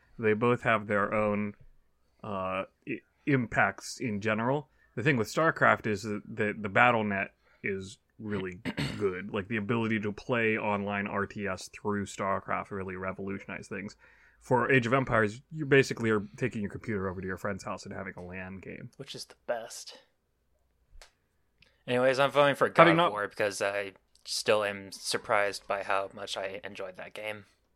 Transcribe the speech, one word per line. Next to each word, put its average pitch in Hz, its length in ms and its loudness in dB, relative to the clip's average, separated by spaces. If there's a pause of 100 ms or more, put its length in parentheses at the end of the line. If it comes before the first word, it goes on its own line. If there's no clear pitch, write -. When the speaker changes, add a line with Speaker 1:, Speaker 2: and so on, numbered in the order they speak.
(200)
Speaker 1:
They 110 140 4
both 120 300 2
have 110 240 2
their 104 260 2
own, 104 400 0 (680)
uh, 95 400 -4 (240)
i-, 123 140 -8 (240)
impacts 120 720 0
in 104 220 -4
general. 113 480 0 (260)
The 117 80 -4
thing 139 140 4
with 107 160 -2
StarCraft 135 540 4
is 104 160 -2
that 104 220 -4
the, 110 340 -2
the 104 100 -6
battle 120 340 6
net 98 280 -2 (320)
is 98 340 -6 (220)
really 95 400 -4 (180)
<clears throat> 127 200 -4
good. 98 360 -2
Like, 101 160 -2
the 113 80 -2
ability 110 440 0
to 104 120 -2
play 113 440 2
online 101 500 0
R 101 180 0
T 101 220 -6
S 92 260 -6
through 104 320 -2
StarCraft 95 680 -2
really 95 240 -6
revolutionized 95 720 -8
things. 101 260 -10 (440)
For 120 320 0
Age 127 140 6
of 117 80 2
Empires, 120 480 2 (120)
you 156 120 -6
basically 131 460 4
are 104 120 2 (140)
taking 117 240 -2
your 98 80 -4
computer 98 400 -4
over 92 100 -6
to 92 80 -8
your 92 100 -6
friend's 98 260 -6
house 98 220 -10
and 101 80 -10
having 95 220 -8
a 92 80 -12
lan 92 360 -12
game. - 380 -14
Speaker 2:
Which - 180 -14
is 117 100 -12
the - 100 -20 (120)
best. - 500 -8 (1900)
Anyways, 127 320 4
I'm 135 120 4
voting 139 240 6
for 127 140 4
God 165 180 8
Speaker 1:
Having 170 60 8
Speaker 2:
of 165 40 4
Speaker 1:
not 170 140 4
Speaker 2:
War 104 160 -2
because 101 340 -2
I 101 300 -2 (340)
still 107 380 2
am 98 280 -4
surprised - 760 0
by 98 160 -2
how 98 300 0
much 101 240 -10
I 95 260 -6
enjoyed 98 340 -10
that - 160 -14
game. 107 320 -8 (300)